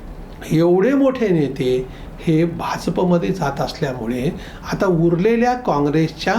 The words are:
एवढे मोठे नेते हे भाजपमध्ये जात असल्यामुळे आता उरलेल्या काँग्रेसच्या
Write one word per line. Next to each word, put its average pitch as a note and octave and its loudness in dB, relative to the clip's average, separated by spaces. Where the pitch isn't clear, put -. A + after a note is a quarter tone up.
एवढे F3 4
मोठे C4 2
नेते C3+ 2
हे D#3+ 2
भाजपमध्ये F3 0
जात D3 -4
असल्यामुळे B2+ -4
आता G3 0
उरलेल्या F#3 2
काँग्रेसच्या D#3 0